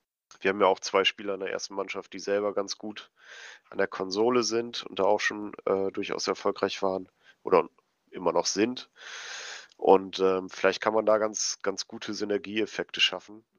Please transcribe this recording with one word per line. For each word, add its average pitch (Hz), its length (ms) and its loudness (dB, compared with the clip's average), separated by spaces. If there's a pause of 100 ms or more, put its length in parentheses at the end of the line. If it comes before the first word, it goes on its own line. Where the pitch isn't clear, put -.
(420)
Wir 95 80 2
haben 101 100 2
ja 101 60 6
auch 95 140 6
zwei - 240 2
Spieler 101 320 -2
in 95 60 -6
der 95 100 -6
ersten 92 240 -6
Mannschaft, 98 380 -8
die 98 60 -10
selber 101 360 0
ganz 98 240 -4
gut - 320 -12 (580)
an - 80 -14
der 98 100 2
Konsole 110 540 2
sind 117 420 -2
und - 140 -14
da 95 60 2
auch 104 160 4
schon, 104 340 -4 (120)
äh, 98 260 2
durchaus - 360 -4
erfolgreich 98 540 0
waren 95 260 -2 (360)
oder 87 260 4 (400)
immer 85 220 -2
noch 85 160 2
sind. 120 420 -2 (880)
Und, 95 420 6
ähm, 92 300 2
vielleicht - 320 0
kann 107 120 2
man 110 120 2
da 107 140 6
ganz, 107 420 -2
ganz 98 240 -4
gute 107 280 -10
Synergieeffekte 101 880 -4
schaffen 104 420 -2 (160)